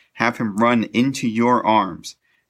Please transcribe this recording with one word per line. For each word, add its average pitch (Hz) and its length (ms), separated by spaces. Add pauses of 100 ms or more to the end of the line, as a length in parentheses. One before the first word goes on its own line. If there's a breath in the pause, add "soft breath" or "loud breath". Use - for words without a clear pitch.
(140 soft breath)
Have 120 240
him 107 180
run 117 280
into 127 440
your 117 380
arms. 101 500 (340)